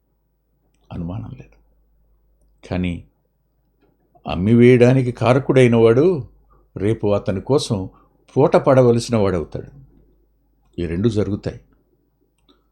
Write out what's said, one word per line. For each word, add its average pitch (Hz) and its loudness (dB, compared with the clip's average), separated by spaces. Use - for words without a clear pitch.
అనుమానం 87 -12
లేదు. - -20
కానీ 90 -6
అమ్మివేయడానికి 120 4
కారకుడైన 123 2
వాడు 120 2
రేపు 104 -2
అతని 98 -4
కోసం 104 -4
పూట 135 2
పడవలసిన 123 2
వాడవుతాడు. 92 -4
ఈ 87 -4
రెండు 90 -2
జరుగుతాయి. 101 -6